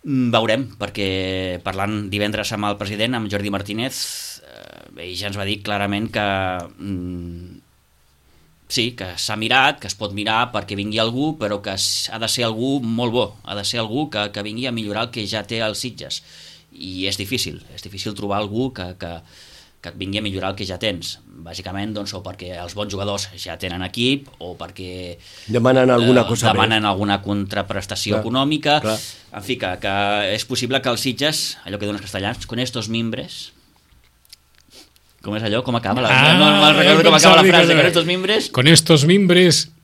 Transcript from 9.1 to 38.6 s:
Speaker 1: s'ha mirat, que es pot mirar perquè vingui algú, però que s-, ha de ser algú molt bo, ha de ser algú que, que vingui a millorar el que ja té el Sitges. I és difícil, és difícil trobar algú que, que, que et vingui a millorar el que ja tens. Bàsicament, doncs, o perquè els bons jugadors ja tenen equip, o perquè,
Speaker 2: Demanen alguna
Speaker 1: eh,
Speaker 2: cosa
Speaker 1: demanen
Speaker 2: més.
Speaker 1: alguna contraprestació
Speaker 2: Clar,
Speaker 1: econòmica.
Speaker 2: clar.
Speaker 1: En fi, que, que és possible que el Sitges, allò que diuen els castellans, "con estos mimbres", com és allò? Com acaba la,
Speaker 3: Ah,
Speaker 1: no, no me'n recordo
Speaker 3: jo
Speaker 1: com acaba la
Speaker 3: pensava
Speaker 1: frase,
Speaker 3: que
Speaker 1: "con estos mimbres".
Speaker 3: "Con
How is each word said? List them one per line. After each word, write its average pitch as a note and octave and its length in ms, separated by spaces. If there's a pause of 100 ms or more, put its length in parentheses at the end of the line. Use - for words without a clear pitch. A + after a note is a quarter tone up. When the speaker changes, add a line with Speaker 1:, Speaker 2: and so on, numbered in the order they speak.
Speaker 1:
s'ha G#2+ 200
mirat, C3 440
que G#2 60
es - 80
pot G#2 180
mirar A2 400
perquè G#2 260
vingui G#2+ 200
algú, B2+ 400
però G#2 240
que G2 120
s-, - 380
ha A2 60
de A2+ 100
ser A#2+ 160
algú B2 380
molt A#2 300
bo, A#2+ 140 (180)
ha - 100
de G2+ 100
ser - 160
algú A#2+ 300
que, G#2 220
que G#2 100
vingui A2 240
a B2 60
millorar G#2+ 340
el A#2+ 40
que G#2+ 160
ja G#2+ 200
té A2+ 160
el A2 140
Sitges. G#2+ 460 (500)
I F#2 340
és F#2+ 100
difícil, G2+ 460 (120)
és - 80
difícil G2 320
trobar G2+ 240
algú A2 360
que, F2+ 240
que, E2+ 140 (680)
que - 80
et - 80
vingui F#2+ 220
a G#2+ 40
millorar F#2+ 280
el G2 60
que G2+ 100
ja F2+ 120
tens. F#2+ 460
Bàsicament, F#2 680
doncs, G2+ 180
o F#2+ 100
perquè F2+ 360
els F2+ 160
bons G#2 180
jugadors G2+ 360 (100)
ja F2 180
tenen F2+ 260
equip, B2+ 440 (140)
o F2 180
perquè, F2+ 580 (300)
Speaker 2:
Demanen B2+ 440
alguna B2 320
Speaker 1:
eh, G2+ 60
Speaker 2:
cosa A2+ 240
Speaker 1:
demanen A2 300
Speaker 2:
més. G#2 80
Speaker 1:
alguna G2 320
contraprestació G2+ 920
Speaker 2:
Clar, G#2+ 80
Speaker 1:
econòmica. D3 580
Speaker 2:
clar. A2 160 (380)
Speaker 1:
En G2 80
fi, A#2 160
que, F#2+ 100 (100)
que G2 140 (400)
és A2 100
possible B2+ 380
que C3 80
el A2 80
Sitges, C#3 680
allò G2 140
que G#2 80
diuen G#2 100
els - 80
castellans, G2+ 420
"con A2+ 120
estos A#2+ 300
mimbres", A2+ 640 (1700)
com G2+ 140
és A2 60
allò? G#2+ 240
Com B2 100
acaba A#2 280
la, A2 80
Speaker 3:
Ah, C#3+ 260
Speaker 1:
no, D3+ 120
no D3+ 120
me'n D3+ 140
recordo D#3 260
Speaker 3:
jo E3+ 80
Speaker 1:
com D#3 60
acaba F3 200
la D#3+ 60
Speaker 3:
pensava F3 220
Speaker 1:
frase, E3+ 80
Speaker 3:
que D#3+ 80
Speaker 1:
"con - 80
estos E3 180
mimbres". F#3 440
Speaker 3:
"Con B2+ 180